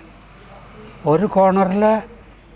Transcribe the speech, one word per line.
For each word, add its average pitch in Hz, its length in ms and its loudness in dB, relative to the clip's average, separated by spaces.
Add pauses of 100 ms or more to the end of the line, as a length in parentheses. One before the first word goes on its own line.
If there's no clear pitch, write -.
(1040)
ஒரு 160 300 0
கார்னர்ல 190 680 0 (520)